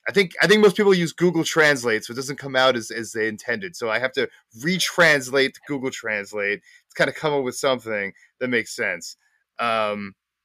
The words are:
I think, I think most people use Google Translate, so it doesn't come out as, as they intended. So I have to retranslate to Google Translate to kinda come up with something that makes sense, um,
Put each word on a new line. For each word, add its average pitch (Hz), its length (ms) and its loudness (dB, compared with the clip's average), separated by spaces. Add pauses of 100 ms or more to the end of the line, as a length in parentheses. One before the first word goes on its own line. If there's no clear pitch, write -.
I 123 40 -6
think, 196 300 0
I 165 60 4
think 214 140 6
most 208 160 6
people 202 160 6
use 170 200 0
Google 165 300 0
Translate, 123 600 2
so 123 80 -12
it - 20 -12
doesn't 135 220 -8
come 139 180 -6
out 131 200 4
as, 113 160 -8
as 110 200 -8
they 110 160 -2
intended. 104 480 -6
So 117 140 -6
I 110 80 0
have 127 160 -4
to 120 160 -2 (340)
retranslate 143 920 2
to - 120 -20
Google 131 240 -6
Translate 101 680 -6
to - 340 -20
kinda 143 160 0
come 151 220 -4
up 139 100 0
with 123 120 -6
something 107 580 -4 (260)
that 127 100 -6
makes 117 260 -4
sense, 95 420 -6 (420)
um, 107 540 -4 (320)